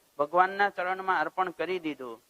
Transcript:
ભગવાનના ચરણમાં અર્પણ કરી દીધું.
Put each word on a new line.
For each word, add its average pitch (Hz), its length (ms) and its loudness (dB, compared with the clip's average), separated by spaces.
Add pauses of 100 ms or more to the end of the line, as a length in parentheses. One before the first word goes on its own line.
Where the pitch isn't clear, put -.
(200)
ભગવાનના 185 500 2
ચરણમાં 185 500 -2
અર્પણ 180 300 -2
કરી 170 300 -4
દીધું. 135 500 -8